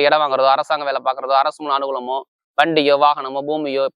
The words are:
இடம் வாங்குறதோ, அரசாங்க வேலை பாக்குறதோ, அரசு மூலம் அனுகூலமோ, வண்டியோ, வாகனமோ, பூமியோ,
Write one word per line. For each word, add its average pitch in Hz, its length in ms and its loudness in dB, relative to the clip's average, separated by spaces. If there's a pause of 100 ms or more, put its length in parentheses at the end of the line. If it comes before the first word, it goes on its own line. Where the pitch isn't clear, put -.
இடம் 151 160 4
வாங்குறதோ, 135 320 2
அரசாங்க 147 340 -2
வேலை 135 200 -2
பாக்குறதோ, 131 340 -2
அரசு 151 200 -4
மூலம் 143 140 -2
அனுகூலமோ, 135 400 -4 (440)
வண்டியோ, 147 420 2
வாகனமோ, 143 460 0
பூமியோ, 143 360 -2 (120)